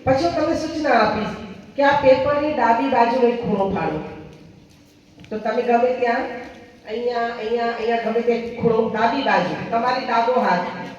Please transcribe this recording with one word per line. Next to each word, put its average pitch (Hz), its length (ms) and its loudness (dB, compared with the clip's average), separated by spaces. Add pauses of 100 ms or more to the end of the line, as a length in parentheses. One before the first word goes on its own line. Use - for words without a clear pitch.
પછી 269 200 2
હું 339 120 0
તમને 311 200 0
સૂચના 311 340 -4
આપીશ 214 580 0 (280)
કે 277 80 2
આ 285 180 4
પેપરની 285 520 4
ડાબી 233 360 2
બાજુ 240 380 2
એક 233 160 0
ખૂણો 196 260 0
પાડો. 160 300 -4 (1300)
તો 214 100 -6
તમે 233 220 -2
ગમે 240 320 4
ત્યાં, 247 280 0 (680)
અહીંયા, 233 380 -2
અહીંયા, 233 400 -4
અહીંયા 233 320 -2
ગમે 220 240 0
તે 233 400 -2
ખૂણો, 226 280 2
ડાબી 233 340 0
બાજુ, 185 320 0 (140)
તમારી 247 360 0
ડાબો 233 360 2
હાથ 180 260 0 (320)